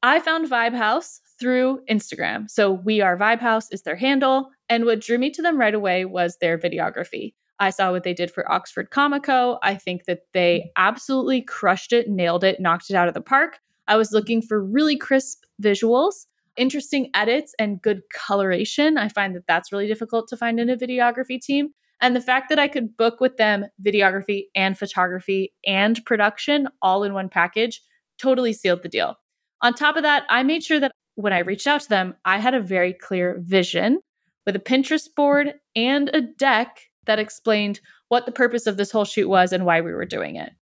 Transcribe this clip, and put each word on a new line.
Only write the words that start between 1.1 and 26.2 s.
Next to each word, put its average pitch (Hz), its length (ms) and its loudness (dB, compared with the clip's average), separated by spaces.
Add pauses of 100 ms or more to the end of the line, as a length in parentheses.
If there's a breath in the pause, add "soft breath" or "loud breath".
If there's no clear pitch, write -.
through 254 400 2 (100)
Instagram. 214 580 -4
So 202 220 2
We 196 300 0
Are 180 180 2
Vibe 226 220 2
House 226 320 0
is 190 100 -12
their 240 140 -6
handle. 262 540 2 (180 loud breath)
And 233 160 0
what 226 160 2
drew 240 180 -2
me 269 140 0
to 320 100 -10
them 320 160 0
right 220 160 2
away 185 300 0
was 180 360 -4
their 170 160 0
videography. 165 760 -6 (240)
I 196 120 0
saw 190 200 -2
what 180 120 -2
they 180 100 -4
did 175 180 -4
for - 220 -4
Oxford - 380 -6
Comico. 277 720 0
I 196 140 0
think 180 280 -8
that - 200 -6 (100)
they 175 420 2
absolutely 247 640 0
crushed 196 540 -2
it, 240 120 2
nailed 180 380 0
it, 190 160 2
knocked 175 300 -2
it 196 60 0
out 175 120 4
of 170 60 -4
the - 80 -8
park. 285 380 0 (280)
I 208 80 6
was 220 160 2
looking 220 300 2
for 220 200 -2
really 269 360 0
crisp - 400 -2 (240)
visuals, 233 640 2 (320)
interesting 262 560 -2
edits, 233 440 0
and 208 220 -4
good 202 220 -2 (100)
coloration. 202 840 0
I 214 100 -2
find 196 260 -4
that 180 140 -14
that's 170 240 0
really 202 140 -4
difficult 226 420 -4
to 240 80 -12
find 233 240 -2
in 233 80 0
a 254 80 0
videography 247 640 -2
team. 285 300 -2 (280)
And 247 160 2
the 247 60 0
fact 262 300 -2
that 302 80 2
I 285 100 2
could 247 260 -4
book 233 260 0
with 254 180 0
them 208 260 2 (180)
videography 196 720 0
and 190 220 0
photography 190 800 -2 (120)
and 208 380 0
production 247 640 0 (140)